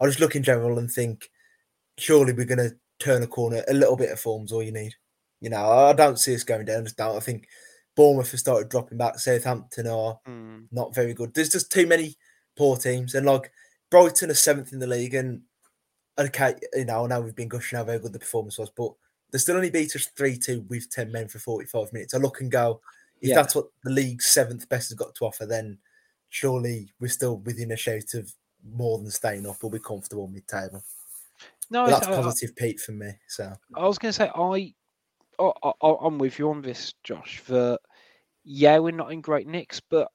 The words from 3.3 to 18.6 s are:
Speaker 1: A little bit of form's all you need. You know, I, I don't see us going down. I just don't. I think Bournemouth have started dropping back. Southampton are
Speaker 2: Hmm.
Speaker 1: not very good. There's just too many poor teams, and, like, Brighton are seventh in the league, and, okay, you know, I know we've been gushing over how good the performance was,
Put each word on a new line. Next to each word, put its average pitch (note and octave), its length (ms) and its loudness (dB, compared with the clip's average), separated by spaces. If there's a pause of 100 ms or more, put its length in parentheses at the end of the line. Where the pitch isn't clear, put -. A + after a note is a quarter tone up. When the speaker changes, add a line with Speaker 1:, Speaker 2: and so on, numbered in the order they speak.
Speaker 1:
A C3+ 60 4
little B2+ 220 6
bit B2 140 0
of - 80 -8
form's A2 320 -6
all A2+ 120 -2
you A2 100 -8
need. A2 220 -8 (460)
You A2+ 100 -8
know, G#2+ 120 -2
I, B2 280 8
I - 20 10
don't C#3+ 260 6
see C3 160 0
us A2+ 80 -4
going G#2+ 220 -4
down. A2 160 -4
I A2+ 40 -8
just A2 120 -12
don't. A2 200 -4
I G#2+ 40 -6
think A2+ 280 -8 (460)
Bournemouth C#3+ 360 8
have B2 100 -6
started A#2 300 0
dropping A#2+ 260 -2
back. A#2 220 -2
Southampton A#2+ 680 -2
are A2+ 380 -4
Speaker 2:
Hmm. A2+ 360 -18 (120)
Speaker 1:
not A#2+ 220 -6
very A#2+ 180 0
good. A#2 220 -8
There's D#3 160 0
just - 200 -2
too F3+ 160 4
many E3 300 2 (400)
poor C3+ 220 4
teams, B2 360 -4
and, C#3 120 0
like, C3+ 260 2 (380)
Brighton F3 400 8
are D3+ 40 0
seventh C#3+ 380 2
in C3+ 60 -10
the B2+ 80 -4
league, B2 280 -2
and, C3 280 -4 (760)
okay, C#3 360 0 (200)
you C3 120 -2
know, A#2 180 -2
I A#2+ 40 -2
know B2 120 -2
we've A2+ 140 -8
been A#2 140 -8
gushing A#2+ 300 -8
over A#2 140 -4
how A#2 60 -2
good G2+ 160 -10
the A2+ 40 -14
performance G#2+ 400 -6
was, G#2+ 120 -10